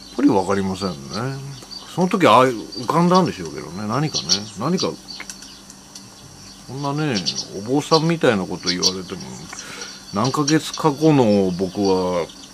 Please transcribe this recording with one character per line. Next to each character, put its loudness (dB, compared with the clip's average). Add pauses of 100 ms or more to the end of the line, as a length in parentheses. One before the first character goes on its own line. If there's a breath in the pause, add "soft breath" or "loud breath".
(180)
ぱ 0
り 6
わ 2
か 0
り 0
ま -4
せ -6
ん -4
ね。 -8 (1000)
そ -2
の 2
時、 4
あ 10
あ、 8
浮 -6
か 2
ん 4
だ 6
ん 4
で -4
し -10
ょ -8
う -10
け -10
ど -12
ね。 -8
何 -2
か -6
ね。 -6 (360)
何 -2
か、 -2 (1800)
こ -12
ん -8
な -2
ね、 -2 (400)
お -8
坊 0
さ 4
ん 0
み 2
た 4
い 4
な -2
こ -6
と -6
言 -2
わ 0
れ -6
て -12
も、 -8 (920 loud breath)
何 0
ヶ 0
月 0
か 0
後 4
の 6
僕 -4
は 2 (280)